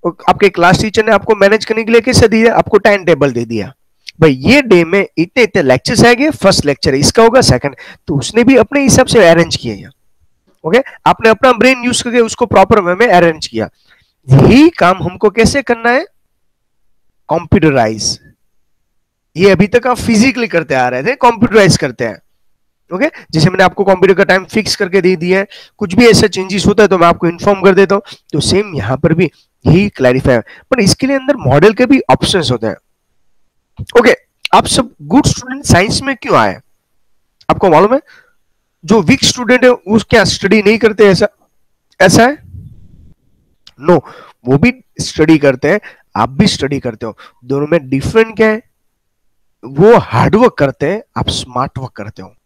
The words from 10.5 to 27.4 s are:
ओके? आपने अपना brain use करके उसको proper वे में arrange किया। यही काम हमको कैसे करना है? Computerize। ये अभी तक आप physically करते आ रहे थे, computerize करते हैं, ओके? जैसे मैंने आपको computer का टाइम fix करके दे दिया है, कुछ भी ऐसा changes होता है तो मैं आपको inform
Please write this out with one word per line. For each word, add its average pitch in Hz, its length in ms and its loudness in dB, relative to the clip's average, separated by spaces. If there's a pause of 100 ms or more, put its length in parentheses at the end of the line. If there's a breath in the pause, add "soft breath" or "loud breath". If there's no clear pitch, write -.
ओके? 190 140 2 (260 loud breath)
आपने 175 240 0
अपना 240 220 2
brain 247 320 0
use 240 200 -6
करके 240 160 -2
उसको 226 260 -2
proper 202 340 2
वे 180 160 -2
में 226 120 0
arrange 170 400 0
किया। 110 220 -6 (600)
यही 202 400 6
काम 180 340 0
हमको 185 260 -2
कैसे 226 320 -2
करना 233 280 -4
है? 277 160 -2 (1200)
Computerize। 147 880 -2 (1160)
ये 196 140 2
अभी 185 160 2
तक 240 200 -2
आप 247 100 -2
physically 233 500 -2
करते 156 280 -4
आ 127 120 0
रहे 127 160 -6
थे, 240 120 -4
computerize 214 640 2
करते 127 280 -8
हैं, 101 140 -10 (760)
ओके? 220 100 -4 (260 loud breath)
जैसे 156 180 0
मैंने 185 140 0
आपको 185 200 0
computer 190 300 2
का 190 100 0
टाइम 185 220 0
fix 190 300 -6
करके 190 260 -4
दे 185 140 0
दिया 180 240 -2
है, 196 80 -6 (300 loud breath)
कुछ 185 180 -6
भी 240 120 4
ऐसा 214 200 4
changes 190 380 -6
होता 190 180 2
है 165 60 2
तो 185 80 0
मैं 170 100 2
आपको 170 200 0
inform 190 340 -2